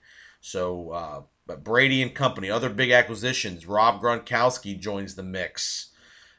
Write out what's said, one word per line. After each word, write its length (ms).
So, 480
uh, 320
but 180
Brady 380
and 140
company, 340
other 200
big 200
acquisitions, 800
Rob 340
Gronkowski 800
joins 340
the 80
mix. 680